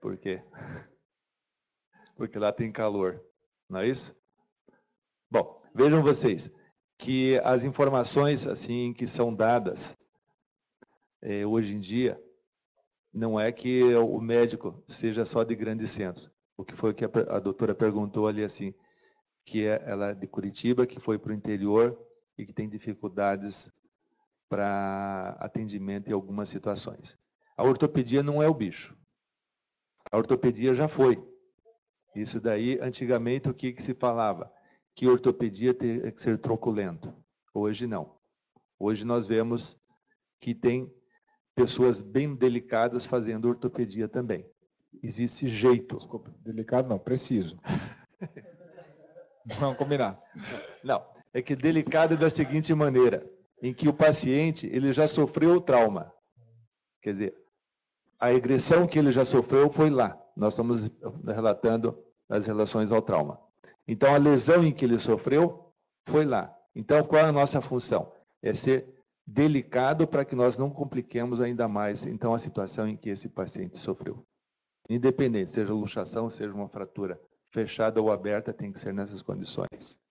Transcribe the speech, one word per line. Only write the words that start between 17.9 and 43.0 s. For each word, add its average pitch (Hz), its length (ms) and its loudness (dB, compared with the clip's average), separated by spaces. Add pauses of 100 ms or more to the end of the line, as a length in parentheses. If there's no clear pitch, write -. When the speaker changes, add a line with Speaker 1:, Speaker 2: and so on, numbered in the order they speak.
Speaker 1:
ali 107 160 -2
assim, 98 320 -8 (720)
que 107 200 -4
é, 107 220 0
ela 101 240 -4
é 104 40 -6
de 95 120 -12
Curitiba, 117 580 0
que - 140 -10
foi 110 180 -4
pro 104 160 -8
interior 107 640 0 (400)
e 107 80 -12
que 101 80 -20
tem 107 160 -6
dificuldades 101 1000 -6 (800)
pra 98 880 -4
atendimento 101 680 -8
em 110 40 -2
algumas 98 360 -6
situações. - 680 -8 (400)
A 95 60 -4
ortopedia 131 600 2
não 147 200 0
é 151 60 6
o 160 60 4
bicho. 104 420 -8 (1160)
A 104 60 4
ortopedia 123 560 2
já 135 120 2
foi. 131 400 4 (880)
Isso 107 240 -6
daí, 113 440 0
antigamente, 123 640 -2
o 127 60 -4
que 127 180 -6
que 123 100 -14
se 131 120 -6
falava? 110 580 -2 (420)
Que 127 140 2
ortopedia 123 640 2
teria 117 400 -4
que - 80 -18
ser 113 180 -2
tronco 113 320 -4
lento. 95 440 -6 (400)
Hoje 107 320 -4
não. 92 280 -8 (640)
Hoje 107 280 -2
nós 120 200 0
vemos 113 540 -2 (580)
que 120 160 -6
tem 127 380 -2 (600)
pessoas 123 480 2
bem 135 320 -2
delicadas 120 720 0